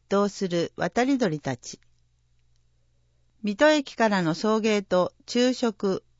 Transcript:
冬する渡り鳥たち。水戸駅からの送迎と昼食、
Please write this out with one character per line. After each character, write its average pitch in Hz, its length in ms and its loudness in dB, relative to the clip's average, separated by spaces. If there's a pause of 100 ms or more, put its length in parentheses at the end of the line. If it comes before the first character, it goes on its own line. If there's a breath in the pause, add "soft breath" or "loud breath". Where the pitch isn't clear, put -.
冬 202 220 2
す 196 180 -6
る 170 280 -2
渡 233 300 -2
り 277 120 0
鳥 175 220 -2
た 131 180 -6
ち。 - 220 -18 (1600)
水 208 160 -4
戸 302 140 6
駅 302 240 0
か 226 140 2
ら 196 120 0
の 165 140 0
送 220 220 0
迎 208 260 0
と 180 280 0 (140)
昼 247 300 0
食、 202 480 -2 (160)